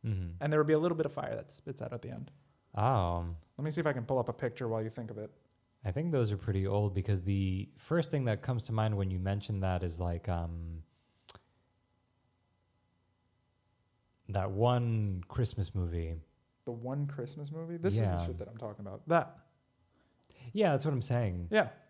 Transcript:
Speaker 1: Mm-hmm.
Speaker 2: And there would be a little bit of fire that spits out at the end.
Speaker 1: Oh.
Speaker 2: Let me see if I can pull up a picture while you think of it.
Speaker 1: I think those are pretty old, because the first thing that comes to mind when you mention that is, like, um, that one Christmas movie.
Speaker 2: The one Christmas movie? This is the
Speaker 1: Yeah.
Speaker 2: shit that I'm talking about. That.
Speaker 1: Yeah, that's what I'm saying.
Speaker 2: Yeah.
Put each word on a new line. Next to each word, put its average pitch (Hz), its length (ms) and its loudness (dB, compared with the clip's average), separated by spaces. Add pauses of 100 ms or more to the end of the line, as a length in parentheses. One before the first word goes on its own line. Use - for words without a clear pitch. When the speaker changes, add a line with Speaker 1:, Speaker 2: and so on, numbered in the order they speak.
Speaker 1:
Mm-hmm. 95 220 0 (120)
Speaker 2:
And 147 140 0
there 151 60 6
would 151 80 6
be 156 60 6
a 151 60 6
little 170 180 2
bit 156 80 2
of 143 60 -2
fire - 240 -4
that - 160 -10
spits - 300 -10
out 117 120 -6
at 120 80 -8
the 127 80 -10
end. - 220 -10 (440)
Speaker 1:
Oh. 92 500 2 (320)
Speaker 2:
Let 143 80 -4
me 156 60 -2
see 160 100 -2
if 156 60 2
I 143 60 2
can 117 120 -4
pull 131 140 2
up 117 100 -2
a 117 40 -4
picture 123 340 -4
while 113 140 0
you 110 80 -4
think 110 220 -10
of 104 60 -10
it. 107 140 -10 (520)
Speaker 1:
I 98 80 0
think 165 200 0
those 120 200 4
are 98 60 0
pretty 95 280 2
old, 101 300 2
because 95 280 2
the 95 440 2 (100)
first 165 320 0
thing 139 160 0
that 107 160 2
comes 120 220 -2
to 113 100 -4
mind 107 240 2
when 95 140 2
you 90 80 0
mention 98 420 0
that 92 220 2
is, 85 160 -4
like, 87 300 -2
um, 85 540 -4 (3500)
that 98 220 2
one 110 760 2
Christmas 110 460 -2
movie. 82 420 -2 (500)
Speaker 2:
The 123 60 -4
one 127 360 -4
Christmas 143 440 -8
movie? 165 260 -8
This 165 180 0
is 113 60 4
the 107 60 4
Speaker 1:
Yeah. 87 180 0
Speaker 2:
shit 85 140 -4
that - 100 -8
I'm 113 80 -14
talking 107 280 -8
about. 98 220 -10
That. 165 300 2 (1160)
Speaker 1:
Yeah, 196 180 4
that's 139 140 2
what 151 80 2
I'm 123 80 0
saying. 95 500 0
Speaker 2:
Yeah. 110 180 4 (200)